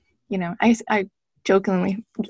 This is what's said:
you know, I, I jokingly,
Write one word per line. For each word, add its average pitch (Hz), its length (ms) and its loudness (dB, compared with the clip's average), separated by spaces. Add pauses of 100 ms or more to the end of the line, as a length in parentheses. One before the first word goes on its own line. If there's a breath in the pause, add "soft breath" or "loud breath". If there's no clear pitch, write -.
(280)
you - 80 -4
know, 175 240 -4
I, 226 160 4 (140)
I 208 180 -2 (360)
jokingly, 196 600 0 (260)